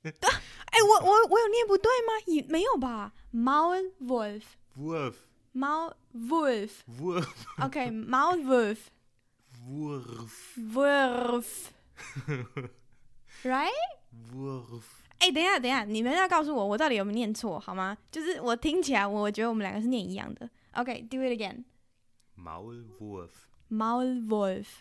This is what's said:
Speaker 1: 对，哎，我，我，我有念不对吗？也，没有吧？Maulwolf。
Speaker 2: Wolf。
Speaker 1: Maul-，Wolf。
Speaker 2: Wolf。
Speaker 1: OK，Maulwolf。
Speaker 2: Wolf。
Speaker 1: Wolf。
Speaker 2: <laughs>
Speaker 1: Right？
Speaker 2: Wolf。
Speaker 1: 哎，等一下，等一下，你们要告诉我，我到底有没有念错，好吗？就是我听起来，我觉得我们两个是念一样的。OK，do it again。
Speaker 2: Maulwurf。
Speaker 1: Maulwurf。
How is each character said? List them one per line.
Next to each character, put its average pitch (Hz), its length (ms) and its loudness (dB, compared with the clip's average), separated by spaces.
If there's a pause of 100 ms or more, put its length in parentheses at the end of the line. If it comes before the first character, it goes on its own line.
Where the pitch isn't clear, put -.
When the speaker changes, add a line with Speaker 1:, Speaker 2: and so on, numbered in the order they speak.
Speaker 1:
对， 160 120 -10 (520)
哎， - 220 6
我， 415 180 4
我， 415 240 8
我 403 100 6
有 453 80 4
念 453 200 2
不 392 100 4
对 415 140 4 (100)
吗？ 453 120 0 (140)
也， 311 160 2
没 320 200 0
有 494 140 2
吧？ 226 360 -4 (200)
Maulwolf。 262 1080 0 (340)
Speaker 2:
Wolf。 147 380 -2 (380)
Speaker 1:
Maul-，Wolf。 269 1160 -2 (280)
Speaker 2:
Wolf。 170 280 0 (320)
Speaker 1:
OK，Maulwolf。 254 1160 2 (920)
Speaker 2:
Wolf。 127 920 -10 (160)
Speaker 1:
Wolf。 247 960 2 (260)
Speaker 2:
<laughs> 131 760 -8 (760)
Speaker 1:
Right？ 269 280 0 (600)
Speaker 2:
Wolf。 127 500 -10 (360)
Speaker 1:
哎， 359 120 4
等 285 100 0
一 339 40 2
下， 392 140 2
等 247 100 -2
一 254 40 0
下， 254 120 0
你 214 180 -2
们 247 100 0
要 370 140 2
告 349 160 2
诉 302 120 -2
我， 214 100 0
我 208 120 0
到 302 120 2
底 254 60 2
有 196 100 0
没 202 60 -4
有 208 40 -4
念 220 180 -2
错， 202 260 -6
好 - 140 -10
吗？ 190 240 -6 (140)
就 320 100 -8
是 330 200 -4
我 233 140 0
听 320 280 0
起 277 100 0
来， 202 140 4
我 208 240 0
觉 208 100 -4
得 233 80 0
我 233 40 -2
们 220 100 -2
两 190 100 -4
个 208 80 -4
是 226 60 -2
念 247 160 0
一 180 120 -6
样 - 200 -10
的。 233 140 -14 (240)
OK，do 247 440 -6
it 262 140 0
again。 220 320 -6 (760)
Speaker 2:
Maulwurf。 101 920 -12 (420)
Speaker 1:
Maulwurf。 220 920 0 (160)